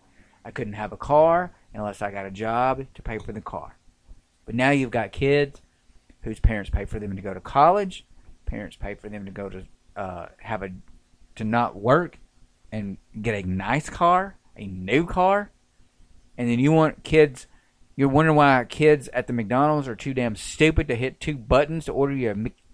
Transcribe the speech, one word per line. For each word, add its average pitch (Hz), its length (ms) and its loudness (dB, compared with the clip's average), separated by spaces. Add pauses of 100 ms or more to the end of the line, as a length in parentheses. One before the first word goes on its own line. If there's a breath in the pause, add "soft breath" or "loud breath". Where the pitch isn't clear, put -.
(460 soft breath)
I 113 60 -16
couldn't 104 220 -8
have 104 180 -8
a 104 60 -14
car 165 560 2 (200 soft breath)
unless 104 280 -8
I 101 100 -4
got 98 140 -8
a 98 60 -10
job 123 600 -2
to - 80 -20
pay 113 160 -8
for 110 140 -10
the 104 100 -10
car. - 360 -14 (680)
But 117 100 -8
now 131 160 4
you've 135 200 2
got 110 200 -2
kids 143 500 0 (600)
whose 110 180 -8
parents 104 300 2
pay 101 160 -4
for 107 140 -10
them 101 160 -8
to 95 60 -12
go 98 120 -8
to 90 60 -12
college, 180 680 2 (400)
parents 104 300 -8
pay 101 200 -10
for 107 140 -16
them 104 160 -12
to 95 60 -14
go 101 180 -10
to, 95 160 -14 (300)
uh, 92 320 -10 (120)
have 98 240 -8
a, 98 60 -8 (640)
to 113 80 -8
not 113 320 -2
work, 131 440 0 (540)
and 101 240 -8 (240)
get 110 140 -2
a 95 120 -6
nice 98 400 -2
car, 180 480 2 (220)
a 104 80 -12
new 98 400 0
car, 196 460 0 (880)
and 120 100 0
then 120 80 2
you 139 140 4
want 160 320 2
kids, 147 420 4 (500)
you're 139 140 2
wondering 156 260 4
why 139 320 6
kids 151 460 4
at 123 140 -4
the 127 60 -4
McDonald's 135 540 0
are 113 80 -8
too 135 200 -8
damn 120 200 -2
stupid 160 520 2
to 123 80 -2
hit 127 240 -4
two 151 180 -6
buttons 143 480 0
to 143 60 -6
order 139 240 0
you 120 160 -2
a 101 40 -6
Mc-, 110 280 -8 (100)